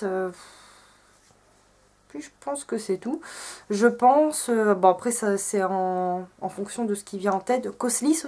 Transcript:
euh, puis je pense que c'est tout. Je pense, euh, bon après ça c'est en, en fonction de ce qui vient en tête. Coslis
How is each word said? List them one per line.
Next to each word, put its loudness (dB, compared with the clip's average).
euh, -2
puis -14
je -18
pense -8
que -4
c'est -4
tout. -6
Je 4
pense, 4
euh, 4
bon 6
après 2
ça 0
c'est -2
en, -2
en -6
fonction -8
de -2
ce -8
qui -10
vient -2
en -2
tête. -2
Coslis 0